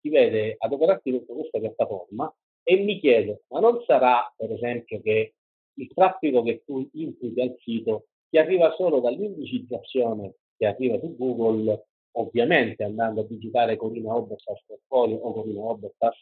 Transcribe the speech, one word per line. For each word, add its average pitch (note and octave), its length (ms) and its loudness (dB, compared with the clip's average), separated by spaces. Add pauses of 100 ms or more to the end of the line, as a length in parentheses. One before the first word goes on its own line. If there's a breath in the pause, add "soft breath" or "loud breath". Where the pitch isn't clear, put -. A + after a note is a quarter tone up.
ti D3+ 80 -6
vede A2 480 4
adoperarti C3+ 540 0
dentro A#2+ 220 -6
questa - 240 -6
piattaforma G#2+ 720 -4 (320)
e F3+ 140 4
mi G3+ 240 0
chiedo, A2 480 4
ma C#3+ 120 -4
non A#3 260 4
sarà, B2 500 4
per A2+ 160 -8
esempio, A#2 480 -6
che A2 320 0 (420)
il C3 200 -12
traffico D#3+ 480 2
che D#3 240 -2
tu C3 260 -6
imputi B2+ 480 -8
al B2+ 200 -2
sito A2+ 480 -4 (200)
ti - 80 0
arriva D#3+ 400 4
solo D#3+ 240 2
dall'indicizzazione A#2+ 1300 -4 (220)
che A2 100 0
arriva G#2+ 320 0
su C#3 180 -8
Google, A2+ 720 0 (260)
ovviamente A#2 720 0
andando G#2+ 380 -2
a - 20 -2
digitare A2+ 520 -2
Corina A2+ 380 -6
Obertas G#2+ 520 -8
Portfolio A2 500 0
o A2+ 160 -8
Corina G#2+ 300 -6
Obertas, A2 600 -4